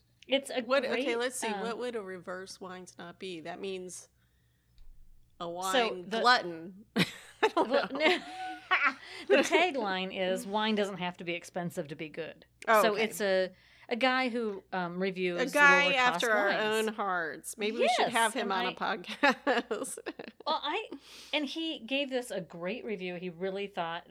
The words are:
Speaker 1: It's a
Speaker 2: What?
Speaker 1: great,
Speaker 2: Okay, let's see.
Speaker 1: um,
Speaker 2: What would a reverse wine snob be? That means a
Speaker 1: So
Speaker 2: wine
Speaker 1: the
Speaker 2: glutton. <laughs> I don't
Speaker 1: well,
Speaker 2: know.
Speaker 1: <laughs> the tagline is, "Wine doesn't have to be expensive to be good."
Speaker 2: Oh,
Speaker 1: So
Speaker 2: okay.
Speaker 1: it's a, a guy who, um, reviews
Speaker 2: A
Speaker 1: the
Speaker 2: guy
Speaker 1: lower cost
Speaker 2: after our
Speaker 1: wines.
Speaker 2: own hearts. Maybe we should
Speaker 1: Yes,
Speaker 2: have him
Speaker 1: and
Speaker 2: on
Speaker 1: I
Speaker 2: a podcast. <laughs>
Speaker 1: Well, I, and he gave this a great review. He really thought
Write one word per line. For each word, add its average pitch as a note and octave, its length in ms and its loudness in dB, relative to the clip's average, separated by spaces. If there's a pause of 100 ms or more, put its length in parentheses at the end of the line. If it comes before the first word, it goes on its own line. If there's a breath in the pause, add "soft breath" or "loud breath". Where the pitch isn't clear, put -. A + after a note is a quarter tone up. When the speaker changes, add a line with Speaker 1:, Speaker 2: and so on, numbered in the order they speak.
(280)
Speaker 1:
It's C4+ 240 0
a B3+ 100 -2
Speaker 2:
What? B3 220 2
Speaker 1:
great, A#3 180 0
Speaker 2:
Okay, B3+ 140 0
let's A#3+ 240 -2
see. A3+ 80 -2
Speaker 1:
um, G#3 140 -2
Speaker 2:
What A3+ 180 -4
would A#3+ 160 -6
a A3 80 -4
reverse F#3 580 -10
wine F#3 240 -12
snob F3 320 -16
be? F#3 240 -10
That E3+ 180 -10
means F#3 500 -8 (1300)
a F3 60 -6
Speaker 1:
So E3+ 40 -6
Speaker 2:
wine F#3+ 580 0
Speaker 1:
the G#3+ 120 -2
Speaker 2:
glutton. F#3 540 2 (140)
<laughs> - 80 -20
I - 600 0
don't D#4+ 140 4
Speaker 1:
well, C#4 220 2
Speaker 2:
know. C4+ 80 -6
Speaker 1:
<laughs> - 1300 0
the F#4 100 8
tagline A#3+ 800 2
is, F#3 300 0
"Wine G#3+ 300 2
doesn't G3+ 220 0
have F3 200 -4
to F#3 60 -14
be E3+ 100 -4
expensive F3 540 -6
to D3+ 80 -10
be D#3 140 -10
good." D#3 360 -10 (220)
Speaker 2:
Oh, G#3+ 160 6
Speaker 1:
So A3 100 4
Speaker 2:
okay. G#3 120 0
Speaker 1:
it's A3 160 -6
a, F#3+ 280 4 (380 loud breath)
a B3 80 -2
guy B3+ 340 2
who, A3 320 -4 (120)
um, F3+ 280 -2
reviews F#3 400 0
Speaker 2:
A B3+ 40 2
Speaker 1:
the C#4 60 -4
Speaker 2:
guy C#4+ 340 8
Speaker 1:
lower C#4 80 2
cost C4 60 4 (260)
Speaker 2:
after A#3 60 2
our G#3 180 4
Speaker 1:
wines. G#3+ 400 2
Speaker 2:
own A3 40 -4
hearts. F3+ 640 -4
Maybe G#3+ 220 -2
we C#5 80 4 (100)
should A4 100 4
Speaker 1:
Yes, A#3+ 40 -2
Speaker 2:
have A3+ 220 4
him G3+ 180 -2
Speaker 1:
and - 20 2
Speaker 2:
on F#3 140 0
Speaker 1:
I - 40 -2
Speaker 2:
a - 40 -12
podcast. G#3+ 1300 0
<laughs> - 40 -10 (380)
Speaker 1:
Well, D#4 180 -2
I, G#4 220 -4 (480 loud breath)
and D4 120 0
he D#4+ 400 -6
gave C#4 240 -2
this B3 220 -4
a G3 100 -4
great F3+ 420 -8
review. F#3 320 -6
He F3+ 140 -8
really F#3+ 380 -4
thought E3+ 440 -6